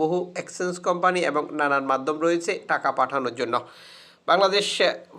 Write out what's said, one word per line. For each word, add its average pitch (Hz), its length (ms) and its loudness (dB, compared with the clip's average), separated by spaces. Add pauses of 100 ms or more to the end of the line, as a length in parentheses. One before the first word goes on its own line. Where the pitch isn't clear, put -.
বহু 160 160 2 (240)
এক্সচেঞ্জ 180 340 -6 (120)
কোম্পানি 180 320 2 (100)
এবং 147 140 0 (160)
নানান 139 320 2
মাধ্যম 135 340 -2
রয়েছে 170 260 0 (200)
টাকা 143 180 0 (100)
পাঠানোর 127 400 0
জন্য। 120 160 -2 (720)
বাংলাদেশ 190 360 4 (540)